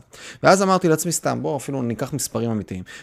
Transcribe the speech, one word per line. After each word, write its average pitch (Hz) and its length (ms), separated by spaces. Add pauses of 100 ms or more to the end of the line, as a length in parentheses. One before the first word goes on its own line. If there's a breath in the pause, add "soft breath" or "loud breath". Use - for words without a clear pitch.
(440 loud breath)
ואז 190 200
אמרתי 185 240
לעצמי, 160 240
סתם, 123 300
בוא, 147 160
אפילו 135 240
ניקח 117 320
מספרים 117 380
אמיתיים. 98 320 (200 loud breath)